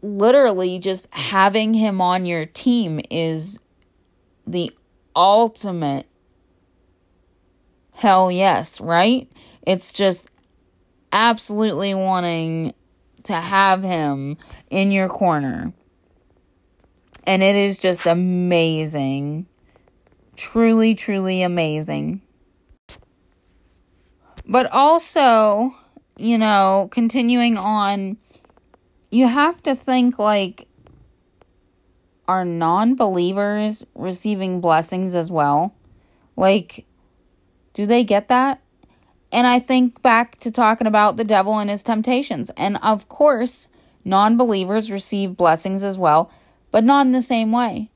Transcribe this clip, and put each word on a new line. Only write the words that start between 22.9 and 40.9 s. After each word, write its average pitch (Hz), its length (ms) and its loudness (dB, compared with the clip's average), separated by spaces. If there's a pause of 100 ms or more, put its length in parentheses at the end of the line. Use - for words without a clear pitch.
But 247 240 2
also, 254 1040 4 (420)
you 226 220 0
know, 196 520 2
continuing 233 680 0
on, 202 580 -2 (960)
you 247 160 4
have 294 360 0
to 277 120 -2
think, 254 420 0
like, 208 500 -2 (1600)
are 185 160 0
non-believers 202 1500 -2
receiving 185 680 -6
blessings 175 520 0
as 170 180 -4
well? 151 440 0 (600)
Like, 190 520 0 (840)
do 208 120 -6
they 240 180 2
get 208 260 0
that? 262 320 2 (720)
And 240 160 4
I 247 120 4
think 254 420 0
back 233 360 2
to 233 140 -8
talking 226 360 2
about 214 280 4